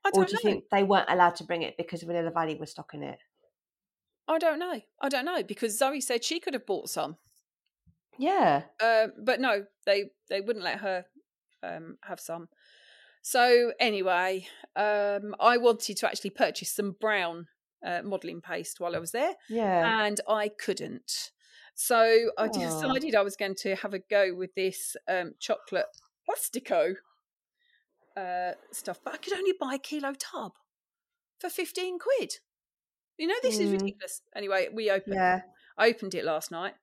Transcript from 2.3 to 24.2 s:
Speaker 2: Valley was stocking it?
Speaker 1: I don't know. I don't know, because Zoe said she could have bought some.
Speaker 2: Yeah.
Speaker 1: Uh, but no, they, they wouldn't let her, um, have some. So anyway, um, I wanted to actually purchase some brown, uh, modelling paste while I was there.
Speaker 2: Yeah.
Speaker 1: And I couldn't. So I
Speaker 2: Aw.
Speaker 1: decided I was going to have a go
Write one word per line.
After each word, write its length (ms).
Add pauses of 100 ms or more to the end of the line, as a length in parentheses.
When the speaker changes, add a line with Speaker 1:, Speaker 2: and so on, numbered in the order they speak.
Speaker 2:
Valley 240
was 160
stocking 320
it? 160 (1080)
Speaker 1:
I 120
don't 200
know. 220 (200)
I 80
don't 160
know, 180
because 360
Zoe 220
said 240
she 160
could 140
have 120
bought 240
some. 260 (1000)
Speaker 2:
Yeah. 440 (180)
Speaker 1:
Uh, 280 (140)
but 180
no, 240 (220)
they, 240 (180)
they 120
wouldn't 240
let 160
her, 240 (580)
um, 420
have 160
some. 280 (760)
So 580
anyway, 680 (300)
um, 640
I 180
wanted 400
to 80
actually 240
purchase 440
some 260
brown, 460 (380)
uh, 180
modelling 380
paste 400
while 160
I 20
was 140
there. 220 (140)
Speaker 2:
Yeah. 560
Speaker 1:
And 240
I 200
couldn't. 840 (440)
So 640
I 100
Speaker 2:
Aw. 0
Speaker 1:
decided 680
I 80
was 140
going 240
to 160
have 180
a 60
go 340